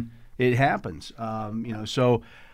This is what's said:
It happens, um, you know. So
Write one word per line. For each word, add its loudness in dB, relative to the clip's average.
It 4
happens, 0
um, -6
you -6
know. -8
So 4